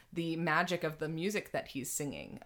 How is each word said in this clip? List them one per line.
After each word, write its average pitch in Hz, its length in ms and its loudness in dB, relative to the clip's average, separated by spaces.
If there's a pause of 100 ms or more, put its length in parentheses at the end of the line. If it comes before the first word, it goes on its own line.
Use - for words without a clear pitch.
(120)
the 165 240 0
magic 170 480 4
of 156 140 0
the 156 100 -2
music 175 440 -2
that - 160 -2
he's - 220 -4
singing. 127 560 -4